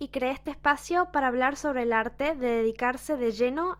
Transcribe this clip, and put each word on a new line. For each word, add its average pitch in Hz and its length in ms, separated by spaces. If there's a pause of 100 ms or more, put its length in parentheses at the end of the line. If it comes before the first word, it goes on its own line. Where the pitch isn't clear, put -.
y 285 80
creé 254 220
este 269 200
espacio 339 600
para 277 140
hablar 254 300
sobre 269 260
el 233 100
arte 226 420
de 254 120
dedicarse 240 720
de 233 140
lleno 262 480